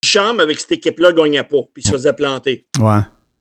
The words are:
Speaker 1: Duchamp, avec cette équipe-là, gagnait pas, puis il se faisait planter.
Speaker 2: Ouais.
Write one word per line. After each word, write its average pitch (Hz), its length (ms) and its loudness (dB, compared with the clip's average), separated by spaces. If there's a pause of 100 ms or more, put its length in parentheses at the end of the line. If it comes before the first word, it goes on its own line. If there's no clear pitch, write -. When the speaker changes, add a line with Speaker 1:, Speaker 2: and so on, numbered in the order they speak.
Speaker 1:
Duchamp, 208 360 0
avec 151 200 0
cette - 140 -8
équipe-là, 160 400 0
gagnait 151 300 2
pas, 147 140 -2 (160)
puis 127 100 -20
il - 40 0
se - 40 2
faisait 139 220 0
planter. 135 520 -4 (140)
Speaker 2:
Ouais. 107 200 4 (420)